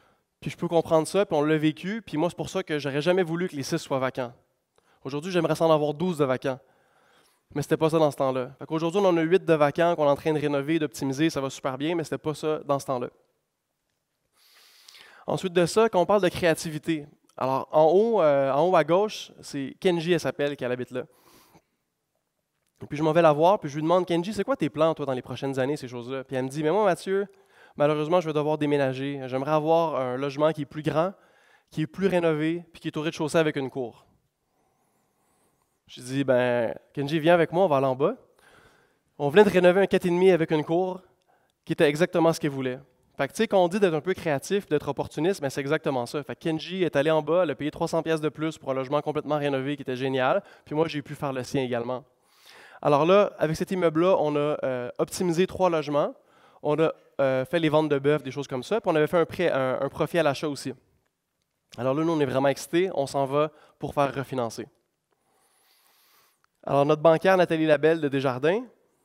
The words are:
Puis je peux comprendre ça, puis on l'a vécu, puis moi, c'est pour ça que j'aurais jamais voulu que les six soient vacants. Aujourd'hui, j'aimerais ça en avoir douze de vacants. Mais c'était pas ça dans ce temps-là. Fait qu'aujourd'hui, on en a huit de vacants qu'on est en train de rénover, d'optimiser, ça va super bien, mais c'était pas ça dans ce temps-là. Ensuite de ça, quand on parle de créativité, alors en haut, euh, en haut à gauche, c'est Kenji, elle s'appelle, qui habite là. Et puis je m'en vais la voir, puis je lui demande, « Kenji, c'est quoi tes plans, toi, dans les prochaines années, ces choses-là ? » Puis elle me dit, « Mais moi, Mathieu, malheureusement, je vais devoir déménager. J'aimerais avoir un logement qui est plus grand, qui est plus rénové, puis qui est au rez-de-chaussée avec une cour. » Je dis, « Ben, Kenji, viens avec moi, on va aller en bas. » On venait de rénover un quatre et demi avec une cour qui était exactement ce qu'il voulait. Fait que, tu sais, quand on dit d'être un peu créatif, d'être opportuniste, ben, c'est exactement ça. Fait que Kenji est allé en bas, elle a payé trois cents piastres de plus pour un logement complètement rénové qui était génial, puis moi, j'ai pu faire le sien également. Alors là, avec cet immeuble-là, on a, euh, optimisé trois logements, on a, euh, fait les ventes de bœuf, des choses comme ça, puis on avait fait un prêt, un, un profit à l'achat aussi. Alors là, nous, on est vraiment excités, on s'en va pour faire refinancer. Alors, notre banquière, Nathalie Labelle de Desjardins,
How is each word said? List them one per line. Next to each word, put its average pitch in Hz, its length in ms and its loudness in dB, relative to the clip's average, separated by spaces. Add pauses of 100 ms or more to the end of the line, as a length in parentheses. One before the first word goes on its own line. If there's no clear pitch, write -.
(400)
Puis 160 100 -8
je - 80 -10
peux 170 100 -4
comprendre 160 380 2
ça, 196 180 0
puis 160 140 -2
on 143 40 2
l'a 156 140 2
vécu, 165 460 -2
puis - 160 -8
moi, 165 100 2
c'est - 80 -12
pour 147 140 -8
ça 185 120 -4
que 156 160 -4
j'aurais 139 220 -4
jamais 180 220 2
voulu 175 260 -4
que 151 80 -12
les 135 60 -4
six 165 160 -4
soient 139 200 -4
vacants. 127 340 -4 (720)
Aujourd'hui, 147 280 -6
j'aimerais 160 220 0
ça 170 100 0
en 160 80 6
avoir 151 220 2
douze 170 240 -4
de 147 60 2
vacants. 131 340 -2 (960)
Mais 147 80 -4
c'était 160 160 -2
pas 160 100 0
ça 160 100 0
dans 151 120 4
ce - 60 -8
temps-là. 131 420 -2
Fait 143 80 -16
qu'aujourd'hui, 165 340 -2
on 196 60 4
en 175 100 4
a 165 60 2
huit 170 200 2
de 160 120 2
vacants 160 420 2
qu'on 151 80 2
est 143 60 6
en 139 60 4
train 156 180 0
de 151 40 0
rénover, 147 400 -2
d'optimiser, 143 520 -2
ça 147 100 -6
va 135 80 -2
super 131 300 -6
bien, 156 160 -2
mais 160 100 -2
c'était 135 140 -6
pas 151 160 -6
ça 156 240 -4
dans 139 200 -2
ce 135 60 -14
temps-là. 123 240 -4 (2250)
Ensuite 170 280 -2
de 180 100 4
ça, 220 240 4
quand 185 120 2
on 165 60 2
parle 202 160 4
de 180 60 4
créativité, 156 800 -2 (340)
alors 131 300 -2
en 156 140 6
haut, 208 360 4
euh, 139 320 4
en 147 140 2
haut 185 80 2
à 160 80 6
gauche, 185 480 0 (100)
c'est 135 400 -10
Kenji, 170 320 0
elle 160 80 2
s'appelle, 143 360 -4
qui 135 80 -8
habite 123 260 -6
là. 123 140 -8 (1800)
Et 127 40 -16
puis 143 120 -8
je 151 40 -4
m'en 156 100 2
vais 170 100 4
la 156 100 8
voir, 170 280 4
puis 151 100 -8
je 139 60 -10
lui 156 60 -6
demande, « 175 240 2
Kenji, 175 260 -2
c'est 196 120 -4
quoi 269 120 -4
tes 151 120 -2
plans, 160 240 2
toi, 147 140 -8
dans 135 60 -2
les 127 100 -6
prochaines 135 360 -6
années, 135 180 0
ces 131 120 -10
choses-là ? » 123 400 -10
Puis 131 80 -6
elle 127 80 -2
me 131 40 -4
dit, « 147 160 -8
Mais 151 60 2
moi, 208 140 2
Mathieu, 196 440 0 (480)
malheureusement, 151 440 2
je 160 60 -4
vais 156 60 -4
devoir 151 260 -2
déménager. 139 680 0
J'aimerais 135 260 -4
avoir 156 440 2
un 127 200 -4
logement 143 360 0
qui 151 100 -6
est 131 40 -10
plus 151 160 -12
grand, 156 300 0 (580)
qui 156 120 -4
est 151 40 -4
plus 190 220 -2
rénové, 165 640 0
puis - 80 -20
qui 160 80 -8
est - 80 -6
au 156 60 -4
rez-de-chaussée 160 360 -2
avec 156 180 2
une 135 140 -6
cour. » 120 340 -10 (1800)
Je - 140 -20
dis, « 131 240 -4
Ben, 123 500 2 (180)
Kenji, 147 280 -2
viens 165 140 6
avec 165 180 4
moi, 180 120 2
on 185 40 4
va 143 80 2
aller 135 100 2
en 131 100 0
bas. » 165 180 0 (1040)
On 143 100 0
venait 190 160 8
de 202 60 2
rénover 180 300 4
un 190 60 2
quatre 185 200 0
et 175 40 2
demi 180 200 4
avec 160 200 2
une 151 140 0
cour 185 360 -4 (640)
qui - 80 -4
était 160 160 4
exactement 165 440 2
ce - 80 -4
qu'il 151 100 -2
voulait. 131 300 -6 (360)
Fait 139 100 -2
que, - 60 -8
tu - 60 -10
sais, 220 100 0
quand 196 100 2
on 180 80 6
dit 190 140 -2
d'être 180 140 2
un 151 60 -2
peu 185 140 -4
créatif, 170 540 -2
d'être 147 180 -2
opportuniste, 151 540 -2
ben, 139 100 -4
c'est 147 100 -6
exactement 139 460 -2
ça. 147 160 -6
Fait 123 140 -12
que - 40 -18
Kenji 165 440 -4
est 151 100 -2
allé 143 160 2
en 156 120 2
bas, 160 200 0
elle 160 80 -2
a 131 60 -4
payé 147 160 -6
trois 170 160 -4
cents 165 140 -2
piastres 160 200 -2
de 156 60 0
plus 156 300 -6
pour 139 120 -8
un 131 40 -2
logement 135 260 -2
complètement 147 380 -4
rénové 143 360 -2
qui 139 80 -10
était 127 140 -6
génial, 135 440 0 (240)
puis 147 120 -8
moi, 160 100 2
j'ai 147 160 -8
pu 147 140 -14
faire 143 160 -6
le 127 100 -6
sien 135 200 -2
également. 123 420 -4 (760)
Alors 147 260 2
là, 190 320 4
avec 156 180 -2
cet 185 160 -6
immeuble-là, 175 480 2
on 147 160 0
a, 147 260 0
euh, 123 360 -4
optimisé 175 500 0
trois 185 200 0
logements, 156 460 0 (480)
on 147 160 0
a, 160 140 2 (280)
euh, 131 240 0
fait 170 140 -2
les 160 120 2
ventes 156 180 2
de 143 100 2
bœuf, 143 240 0
des 131 80 -10
choses 135 160 -8
comme 127 160 -8
ça, 208 180 -2
puis - 80 -6
on 165 60 2
avait 151 140 2
fait 180 100 0
un 160 80 2
prêt, 170 240 -2
un, 131 300 -2
un 139 80 -4
profit 165 320 -2
à - 20 4
l'achat 151 260 -2
aussi. 139 240 -8 (1040)
Alors 131 180 0
là, 156 100 -2
nous, 170 80 0
on 156 80 2
est 143 60 2
vraiment 135 220 2
excités, 170 460 0
on 135 140 -2
s'en 139 160 -2
va 147 260 0 (300)
pour 143 140 -8
faire 139 200 0
refinancer. 123 540 -6 (2000)
Alors, 143 220 2
notre 151 160 2
banquière, 165 340 6
Nathalie 165 300 2
Labelle 156 340 4
de 143 80 0
Desjardins, 139 540 0 (420)